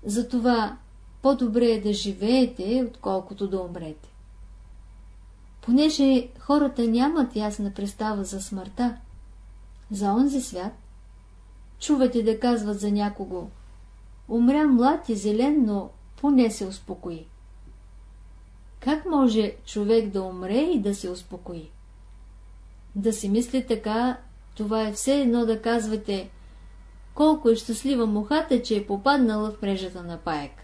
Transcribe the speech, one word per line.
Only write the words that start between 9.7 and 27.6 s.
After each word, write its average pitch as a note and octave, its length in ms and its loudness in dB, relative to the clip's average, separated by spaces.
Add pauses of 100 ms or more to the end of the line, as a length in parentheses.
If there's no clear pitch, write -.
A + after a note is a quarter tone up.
за G3+ 220 0
онзи C4+ 280 2
свят, F#3+ 320 -8 (1040)
чувате B3+ 440 2
да A3 180 0
казват G#3 400 0
за G#3 100 -2
някого: G3 580 -4 (800)
"Умря B3+ 380 4
млад C4+ 420 4
и A3 80 0
зелен, A#3 480 2
но G3+ 260 -2 (260)
поне B3+ 340 4
се G#3 160 -6
успокои." F3 600 -12 (1500)
Как D4+ 260 -2
може B3 480 2 (120)
човек G#3+ 440 2
да G3 120 -2
умре F#3 380 -2
и D#4+ 200 2
да G3+ 140 -2
се F#3+ 160 -8
успокои? F3 600 -12 (1200)
Да G3+ 180 0
си G#3 160 -6
мисли A#3+ 380 0
така, A3+ 520 -2 (360)
това A3 280 -2
е G#3+ 100 -2
все C4+ 280 0
едно A#3+ 260 2
да A3 160 -2
казвате: G#3+ 680 -2 (840)
колко D4+ 340 4
е A3+ 80 6
щастлива A#3 500 -2